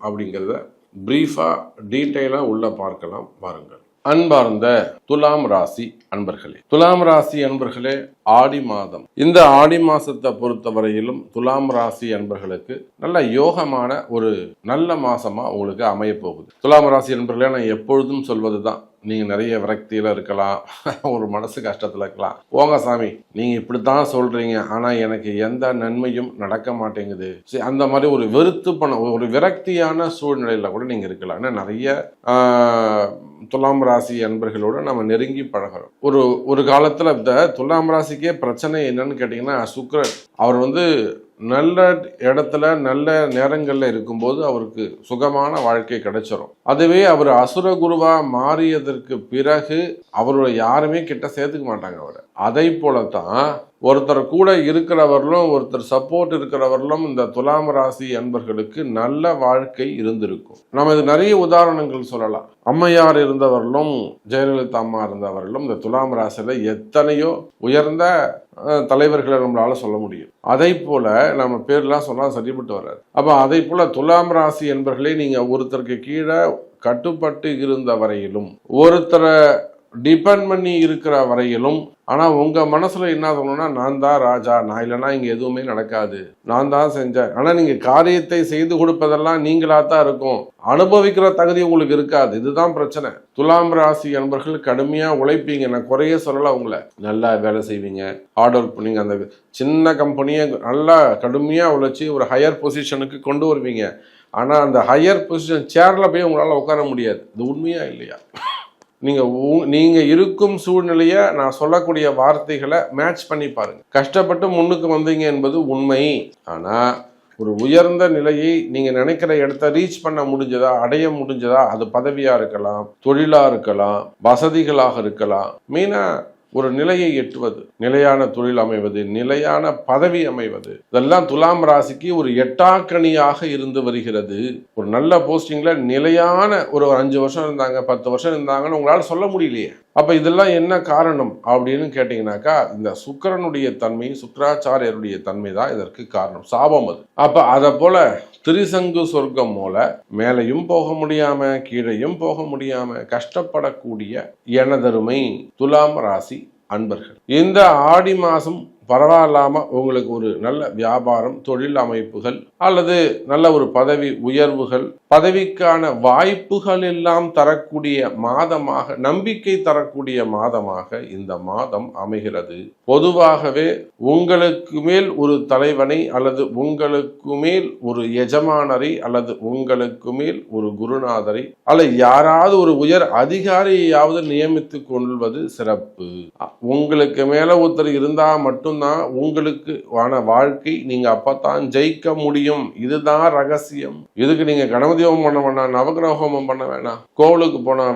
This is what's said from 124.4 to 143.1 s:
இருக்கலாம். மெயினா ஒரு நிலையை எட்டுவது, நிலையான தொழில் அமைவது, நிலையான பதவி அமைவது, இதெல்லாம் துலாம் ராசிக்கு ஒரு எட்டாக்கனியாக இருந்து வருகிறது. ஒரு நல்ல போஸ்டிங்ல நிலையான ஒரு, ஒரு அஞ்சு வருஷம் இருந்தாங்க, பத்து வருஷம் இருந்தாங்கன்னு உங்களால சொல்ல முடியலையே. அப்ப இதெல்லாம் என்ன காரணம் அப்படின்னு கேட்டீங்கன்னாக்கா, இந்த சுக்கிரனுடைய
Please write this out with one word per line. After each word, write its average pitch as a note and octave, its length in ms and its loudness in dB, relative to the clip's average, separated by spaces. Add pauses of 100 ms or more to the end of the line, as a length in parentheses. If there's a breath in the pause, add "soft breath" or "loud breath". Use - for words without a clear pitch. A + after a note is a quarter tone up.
இருக்கலாம். G#2 640 -4 (140)
மெயினா F#3+ 500 -2 (280)
ஒரு C3 200 -2
நிலையை E3 440 0
எட்டுவது, A#2+ 640 -6
நிலையான C3+ 480 4
தொழில் A#2+ 320 -2
அமைவது, G#2 480 -2
நிலையான C#3+ 680 0
பதவி E3 520 0
அமைவது, G#2+ 640 -10
இதெல்லாம் C#3+ 360 4
துலாம் D#3+ 420 2
ராசிக்கு D3 480 2
ஒரு C#3+ 140 0
எட்டாக்கனியாக D#3+ 1160 2
இருந்து C3+ 400 -4
வருகிறது. A2+ 800 -6 (100)
ஒரு G2+ 140 -6
நல்ல D3 300 2
போஸ்டிங்ல D#3 580 0
நிலையான E3 960 2
ஒரு, C#3+ 160 2
ஒரு C3+ 100 4
அஞ்சு C3+ 220 0
வருஷம் C3+ 240 -2
இருந்தாங்க, C3 380 -4
பத்து B2 280 -4
வருஷம் C#3+ 240 -2
இருந்தாங்கன்னு D3 440 -2
உங்களால D3+ 220 4
சொல்ல E3+ 260 -4
முடியலையே. D#3 460 -4 (240)
அப்ப D3+ 180 2
இதெல்லாம் E3+ 340 4
என்ன F3 340 2
காரணம் D3 520 0 (120)
அப்படின்னு B2+ 440 0
கேட்டீங்கன்னாக்கா, B2 640 -2 (200)
இந்த G#2+ 180 -4
சுக்கிரனுடைய D3 800 -6